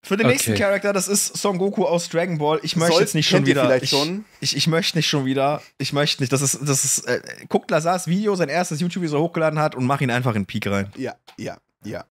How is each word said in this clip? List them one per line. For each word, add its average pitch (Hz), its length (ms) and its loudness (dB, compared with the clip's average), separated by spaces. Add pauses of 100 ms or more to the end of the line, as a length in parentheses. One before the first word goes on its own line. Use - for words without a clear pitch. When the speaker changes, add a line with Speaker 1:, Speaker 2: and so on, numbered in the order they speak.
Speaker 1:
Für - 140 -2
den 226 120 4
nächsten 247 260 2
Speaker 2:
Okay. 202 80 2
Speaker 1:
Charakter, 202 320 2
das 185 160 -2
ist - 260 0
Son 202 220 0
Goku 202 260 0
aus 170 240 0
Dragon 165 300 -2
Ball. 151 260 0
Ich 160 140 -2
möchte 165 160 4
Speaker 3:
Soll-, 175 80 2
Speaker 1:
jetzt 208 140 0
nicht 151 120 2
schon 165 120 4
Speaker 3:
kennt 139 100 2
ihr 139 60 4
Speaker 1:
wieder. 135 100 2
Speaker 3:
vielleicht 127 180 4
Speaker 1:
Ich, 135 60 -2
Speaker 3:
schon? 160 340 0 (160)
Speaker 1:
ich, - 160 -4
ich 139 120 0
möchte 165 300 0
nicht 147 120 0
schon 139 160 0
wieder. 139 360 0 (160)
Ich - 140 -4
möchte 143 320 0
nicht. 123 80 0
Das 135 100 2
ist, 135 200 0
das 139 240 0
ist, - 200 0
äh, 120 160 -2 (280)
guckt - 200 0
Lazars 175 380 0
Video, 202 280 0
sein 170 120 0
erstes 156 320 -2
YouTube-Video, 175 320 -2
das 147 80 2
er 156 60 2
hochgeladen 156 340 0
hat, 151 160 0
und 127 100 -2
mach 135 140 0
ihn 131 100 0
einfach 123 260 0
in 101 100 0
Peak 107 220 -6
rein. 98 280 0
Speaker 3:
Ja, 120 200 -8 (220)
ja, 98 200 -10 (260)
ja. 104 220 -10 (120)